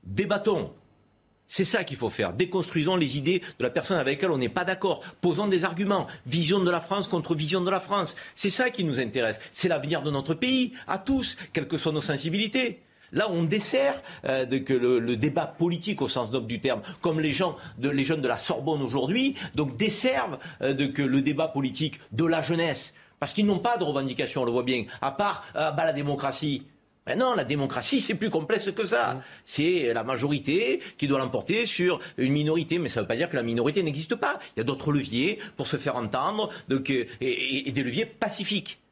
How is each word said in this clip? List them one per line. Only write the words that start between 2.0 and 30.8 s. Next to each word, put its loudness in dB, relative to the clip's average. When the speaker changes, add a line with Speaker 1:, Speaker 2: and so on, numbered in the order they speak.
Speaker 1:
faire. 0
Déconstruisons 2
les 2
idées 2
de 0
la 2
personne 0
avec 0
laquelle 2
on 2
n'est 2
pas 0
d'accord. 0
Posons 2
des 4
arguments. 0
Vision 2
de 4
la 2
France -2
contre 0
vision 0
de 0
la 2
France. -2
C'est -2
ça 2
qui -2
nous 0
intéresse. 0
C'est 0
l'avenir 0
de -2
notre -2
pays, 2
à -2
tous, -2
quelles -2
que -2
soient 0
nos 0
sensibilités. -2
Là, 2
on 0
dessert, 2
euh, 2
de, 0
que 0
le, 6
le 2
débat 2
politique -2
au 0
sens -2
noble -2
du -6
terme, 0
comme 2
les 2
gens 0
de, 0
les 2
jeunes 0
de 2
la 2
Sorbonne 0
aujourd'hui, 0
donc 0
desservent, 0
euh, 2
de, 2
que -2
le 4
débat 2
politique -2
de 0
la 4
jeunesse. 0
Parce -2
qu'ils 2
n'ont 4
pas 2
de 0
revendication, -2
on 2
le 2
voit 2
bien, 0
à 0
part, -2
euh, 2
bah, 0
la 2
démocratie. -2
Ben -2
non, 4
la 0
démocratie, 0
c'est 0
plus -2
complexe 0
que -2
ça. 2
Speaker 2:
Mmh. -8
Speaker 1:
C'est 2
la 0
majorité 0